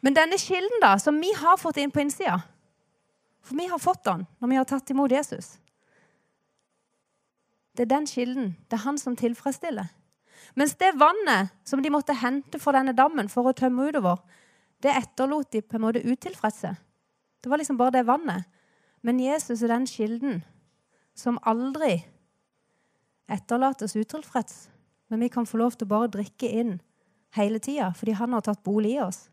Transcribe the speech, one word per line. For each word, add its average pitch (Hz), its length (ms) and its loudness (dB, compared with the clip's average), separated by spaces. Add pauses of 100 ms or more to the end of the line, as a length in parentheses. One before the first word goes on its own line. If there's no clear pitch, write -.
Men 277 120 4
denne 320 240 4
kilden 381 440 0
da, 202 160 8
som 302 200 2
vi 349 200 -2
har 339 200 6
fått 311 200 -4
inn 285 120 0
på 294 120 0
innsida, 277 380 -2 (1000)
for 269 160 -8
vi 349 120 -4
har 349 120 -4
fått 359 240 0
den 185 180 -2 (140)
når 247 120 -2
vi 262 80 4
har 262 120 2
tatt 269 200 -4
imot 269 240 2
Jesus, - 420 -4 (2250)
det 247 120 -2
er 226 80 0
den 294 120 0
kilden, 247 480 -4 (160)
det 226 80 -2
er 208 60 -8
han 285 140 -2
som 247 180 -4
tilfredsstiller. 240 760 -4 (680)
Mens 285 200 2
det 370 200 4
vannet 294 560 4 (100)
som 269 180 -2
de 302 80 0
måtte 285 280 0
hente 269 420 -4
fra 285 160 2
denne 262 180 2
dammen 262 380 4
for 247 160 2
å 262 80 2
tømme 254 320 0
utover, 233 300 2 (640)
det 277 120 4
etterlot 269 600 -2
de 214 80 0
på - 160 -6
en 220 80 0
måte 226 160 0
utilfredse. 233 720 -4 (680)
Det 247 80 -6
var 302 120 0
liksom 277 160 -4
bare 254 200 4
det 240 80 2
vannet. 240 380 0 (580)
Men 240 200 0
Jesus 262 400 -2
er 233 100 0
den 247 140 0
kilden 233 560 -4 (720)
som - 280 -4
aldri 240 600 0 (1300)
etterlates 247 680 -2
utilfreds. - 760 -6 (420)
Men 220 80 -2
vi 240 80 0
kan 233 160 -2
få 226 160 -4
lov 240 160 2
til - 80 -6
å 202 80 -2
bare 226 160 2
drikke 202 400 -6
inn 220 300 -2 (580)
hele 214 240 0
tiden, 262 320 -2
fordi 214 240 -4
han 233 160 -2
har 233 140 0
tatt 208 180 -4
bolig 214 300 0
i 277 100 -2
oss. - 280 -8